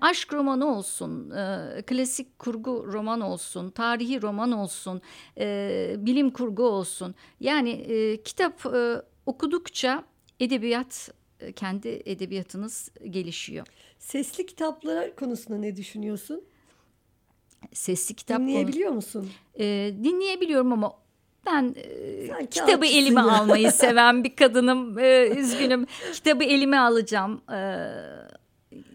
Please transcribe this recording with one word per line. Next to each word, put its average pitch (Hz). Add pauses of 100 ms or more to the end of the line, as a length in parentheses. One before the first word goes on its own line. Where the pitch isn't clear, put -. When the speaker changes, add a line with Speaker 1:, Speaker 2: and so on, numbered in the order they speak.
Speaker 1:
aşk 330
romanı 277
olsun, 160
e, 185
klasik 254
kurgu 233
roman 214
olsun, 185
tarihi 233
roman 214
olsun, 190 (360)
e, 202
bilim 254
kurgu 240
olsun. 185 (240)
Yani, 269
e, 220
kitap, -
e, 240 (240)
okudukça 285 (360)
edebiyat, 240 (280)
e, -
kendi 202
edebiyatınız 190 (200)
gelişiyor. 170 (320)
Speaker 2:
Sesli 277
kitaplar 320
konusunda 233
ne 208
düşünüyorsun? 214 (1300)
Speaker 1:
Sesli -
kitap 247
Speaker 2:
Dinleyebiliyor 277
Speaker 1:
konu- 294
Speaker 2:
musun? 196 (300)
Speaker 1:
E, 208 (120)
dinleyebiliyorum 349
ama 214 (520)
ben, 285
e, -
Speaker 2:
Sen -
Speaker 1:
kitabı -
Speaker 2:
kağıtçısın 294
Speaker 1:
elime 269
Speaker 2:
ya. 226 (120)
Speaker 1:
almayı 220
seven 240
bir 254
kadınım. 247
E, 254
üzgünüm. 254 (280)
Kitabı 302
elime 277
alacağım. 226 (100)
E, 202 (1400)